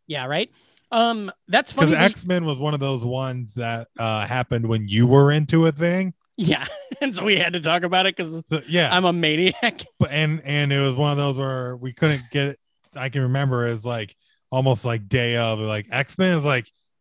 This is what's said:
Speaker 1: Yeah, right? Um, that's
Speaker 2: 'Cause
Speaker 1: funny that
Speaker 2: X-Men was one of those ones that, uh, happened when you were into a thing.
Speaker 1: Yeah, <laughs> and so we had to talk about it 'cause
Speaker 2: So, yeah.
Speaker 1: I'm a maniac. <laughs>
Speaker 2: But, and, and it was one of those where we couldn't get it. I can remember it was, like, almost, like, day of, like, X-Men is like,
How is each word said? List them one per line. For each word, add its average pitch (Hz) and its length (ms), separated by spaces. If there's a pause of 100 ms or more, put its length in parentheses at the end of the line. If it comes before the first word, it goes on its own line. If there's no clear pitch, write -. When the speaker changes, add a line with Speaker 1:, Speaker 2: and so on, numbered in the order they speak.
Speaker 1:
Yeah, 139 180
right? 165 240 (400)
Um, 226 400 (180)
that's 254 240
Speaker 2:
'Cause - 120
Speaker 1:
funny 156 80
that 170 180
Speaker 2:
X-Men 180 340
was 147 140
one 151 160
of 143 60
those 135 240
ones 127 500
that, 117 340 (100)
uh, 110 280
happened 120 400
when 110 220
you 110 180
were 139 240
into 156 360
a 160 60
thing. 175 420 (220)
Speaker 1:
Yeah, 165 300 (160)
<laughs> - 180
and 269 140
so 180 100
we 208 140
had 170 140
to 175 80
talk 170 240
about 185 220
it 190 100
'cause 165 300
Speaker 2:
So, 156 220
yeah. 156 260
Speaker 1:
I'm 185 100
a 175 80
maniac. 170 800
<laughs> - 100
Speaker 2:
But, 147 100
and, 156 340
and 143 280
it 139 80
was 135 160
one 147 160
of 143 40
those 139 220
where 131 380
we 127 160
couldn't 143 400
get 143 160
it. 143 100 (380)
I 135 120
can 135 140
remember 127 460
it - 40
was, 110 140
like, 117 300 (340)
almost, 131 340
like, 110 240
day 120 280
of, 113 240
like, 107 300
X-Men 170 480
is 143 60
like, 131 260 (300)